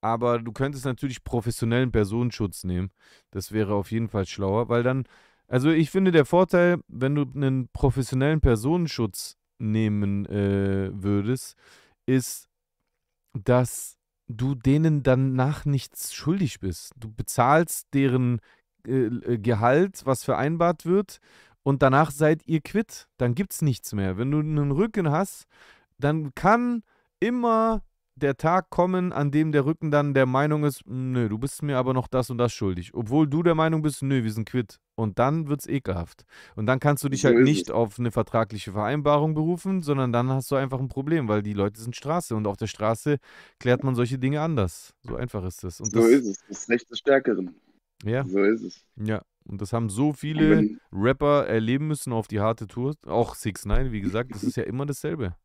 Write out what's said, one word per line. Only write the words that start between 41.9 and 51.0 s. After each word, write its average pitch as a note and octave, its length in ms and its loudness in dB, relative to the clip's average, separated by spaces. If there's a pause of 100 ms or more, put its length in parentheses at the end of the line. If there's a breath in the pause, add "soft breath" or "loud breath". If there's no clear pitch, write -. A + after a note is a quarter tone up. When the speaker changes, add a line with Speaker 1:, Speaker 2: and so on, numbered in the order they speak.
Speaker 1:
Straße D#3 400 -4
und G#2+ 120 -2
auf G2 100 -2
der A2 120 -4
Straße A2+ 500 0 (420 soft breath)
klärt B2 240 2
man C3 100 0
solche B2 240 0
Dinge C3+ 220 0
anders. C#3+ 600 -2
So A#2+ 140 -8
einfach A#2 280 -6
ist F#2 200 -10
es. F2+ 180 -10
Und G2 100 -8
Speaker 2:
So A2+ 60 2
Speaker 1:
das A2+ 80 6
Speaker 2:
ist B2 200 6
es. - 100 -4 (100)
Das - 240 -14
Recht A#2+ 200 0
des A#2 100 -10
Stärkeren. A2 540 2 (480)
Speaker 1:
Ja. A#2+ 220 -2
Speaker 2:
So G2 180 0
ist A2 200 2
es. - 220 -14 (120)
Speaker 1:
Ja. G#2+ 260 -4 (220)
Und G2 160 -12
das G#2 140 -8
haben A2+ 160 -2
so C#3 220 0
Speaker 2:
Und C#3 60 -10
Speaker 1:
viele D#3 300 0
Speaker 2:
wenn - 320 2 (100)
Speaker 1:
Rapper C3+ 560 2